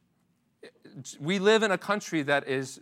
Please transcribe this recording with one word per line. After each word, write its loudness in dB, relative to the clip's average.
we -2
live 6
in 2
a 2
country -4
that 0
is -4